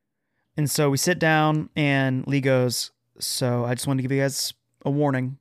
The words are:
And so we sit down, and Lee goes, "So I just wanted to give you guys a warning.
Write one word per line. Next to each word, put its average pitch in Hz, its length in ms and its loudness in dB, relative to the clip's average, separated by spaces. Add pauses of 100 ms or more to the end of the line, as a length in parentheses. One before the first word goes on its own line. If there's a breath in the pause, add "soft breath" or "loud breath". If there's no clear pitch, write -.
(580)
And 147 120 0
so 147 200 2
we 139 80 2
sit 175 200 0
down, 156 560 2
and 135 520 0
Lee 139 160 0
goes, 127 480 0 (280)
"So 123 460 -2
I 123 100 -2
just - 120 -6
wanted 135 160 0
to 127 60 -4
give 135 60 -2
you 135 80 2
guys 139 300 -2 (320)
a 147 60 -2
warning. 135 500 -2